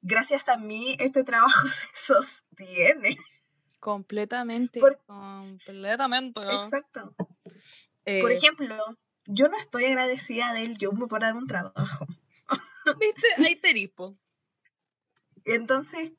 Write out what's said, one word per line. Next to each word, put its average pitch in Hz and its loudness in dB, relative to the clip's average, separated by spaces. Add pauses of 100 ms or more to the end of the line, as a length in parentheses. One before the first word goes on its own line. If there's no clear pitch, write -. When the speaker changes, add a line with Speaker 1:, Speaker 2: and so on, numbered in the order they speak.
Speaker 1:
gracias 254 0
a 240 4
mí 220 -6
este 262 2
trabajo 254 6
<laughs> - -2
se - -6 (260)
sostiene. 185 0 (600)
Speaker 2:
Completamente, 226 -4
Speaker 1:
Por- 277 6
Speaker 2:
completamente. 202 -4
Speaker 1:
Exacto. 202 -6 (920)
Speaker 2:
Eh, 196 2
Speaker 1:
Por 233 4
ejemplo, 277 0 (480)
yo 214 2
no - -2
estoy 247 -4
agradecida 254 -2
del 226 -6
Jumbo 208 -4
por 214 -4
darme 226 -2
un 262 -10
trabajo. 175 -6 (420)
<laughs> - -4
Speaker 2:
¿Viste? 440 2 (100)
Ahí 330 4
te 359 0 (1700)
Speaker 1:
Entonces 269 -2